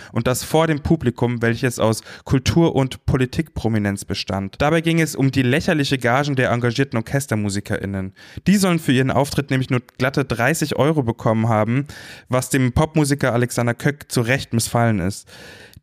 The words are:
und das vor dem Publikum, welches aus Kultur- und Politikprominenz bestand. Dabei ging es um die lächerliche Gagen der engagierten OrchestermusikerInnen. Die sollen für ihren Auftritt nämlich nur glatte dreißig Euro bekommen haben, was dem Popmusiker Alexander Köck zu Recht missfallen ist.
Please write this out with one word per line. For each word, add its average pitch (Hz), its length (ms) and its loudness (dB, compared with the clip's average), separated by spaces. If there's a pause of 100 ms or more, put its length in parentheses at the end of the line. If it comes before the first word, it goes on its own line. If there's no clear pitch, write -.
(120)
und 113 140 -2
das 127 180 0
vor 160 220 2
dem 156 160 0
Publikum, 120 600 0
welches 117 340 0
aus 110 240 2 (240)
Kultur- 160 500 2
und 131 300 -2
Politikprominenz 113 1000 -2
bestand. 98 520 -6
Dabei 156 240 0
ging 165 180 0
es 151 160 0
um 135 140 2
die 131 140 0
lächerliche 143 560 0
Gagen 131 360 0
der 123 140 2
engagierten 120 480 0
OrchestermusikerInnen. 101 1160 -4 (340)
Die 196 80 6
sollen 185 240 2
für 151 140 2
ihren 131 180 2
Auftritt 143 400 0
nämlich 131 180 0
nur 123 120 0 (180)
glatte 135 260 0
dreißig 127 500 0
Euro 147 280 2
bekommen 113 460 0
haben, 117 360 2 (440)
was 127 200 -2
dem 127 240 0
Popmusiker 143 600 2
Alexander 120 420 0
Köck - 360 -4
zu 127 100 0
Recht 123 320 -2
missfallen 117 440 2
ist. 92 300 -4 (540)